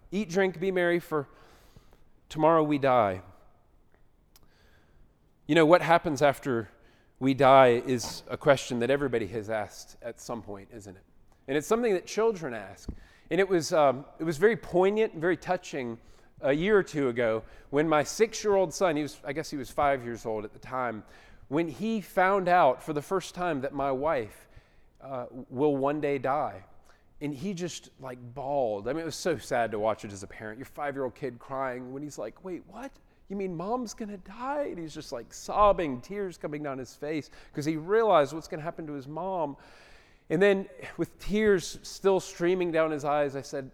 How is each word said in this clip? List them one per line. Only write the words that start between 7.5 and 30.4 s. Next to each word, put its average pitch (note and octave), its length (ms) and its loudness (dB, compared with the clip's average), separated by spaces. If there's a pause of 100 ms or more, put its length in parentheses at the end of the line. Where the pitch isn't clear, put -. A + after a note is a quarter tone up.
is B2 420 -4
a - 80 -6
question C3 420 2
that A#2 120 0
everybody B2 360 0
has G#2+ 240 -8
asked - 500 -8
at A#2 180 -14
some A#2+ 220 -10
point, G2 320 -14
isn't G2 240 -16
it? - 60 -20 (440)
And C3+ 100 -2
it's D3+ 100 -2
something A3+ 260 0
that F3+ 140 -2
children F#3 480 -2
ask. G2+ 340 -14 (420)
And E3 80 2
it G3 80 4
was, F3 240 0
um, C#3+ 360 4 (120)
it D#3+ 60 -6
was D#3+ 140 -4
very G#3 180 4
poignant G3+ 560 2
and D#3+ 80 -12
very E3+ 160 0
touching C3+ 640 -6 (420)
a C#3+ 140 2
year G3 240 4
or F3+ 40 6
two C#3+ 280 -2
ago A2+ 320 0 (260)
when D3 180 2
my D3+ 160 4
six-year-old G3 680 0
son, E3+ 240 0
he D3+ 60 -2
was, - 200 -10
I C#3+ 120 -8
guess D3+ 160 -8
he D3 80 -8
was A#2+ 120 -10
five C#3 320 2
years A#2 220 -8
old A2 220 -4
at - 80 -20
the A#2+ 40 -20
time, A#2 440 -6 (460)
when E3 200 -2
he G#3 320 -4
found F#3 480 2
out E3+ 340 6
for D#3 120 -6
the D3 80 -2
first - 320 -4
time F3 280 -4
that C#3 120 -6
my C#3 160 -2
wife, C3+ 580 -4 (540)
uh, C3 240 -10 (240)
will C#3 260 2
one C#3+ 240 0
day C#3+ 160 0
die. B2+ 480 -4 (560)
And D3 140 -6
he E3+ 180 -8
just, E3+ 380 -10 (100)
like, B2+ 180 -14 (160)
bawled. B2+ 540 -2
I C#3 60 -2
mean, D#3+ 80 -4
it E3 40 -8
was D3 80 -6
so D#3+ 220 -2
sad A2+ 360 -2
to G#2+ 60 -4
watch G#2+ 280 -2
it G2+ 60 -12
as G2 100 -12
a G2 40 -14
parent. G#2+ 320 -14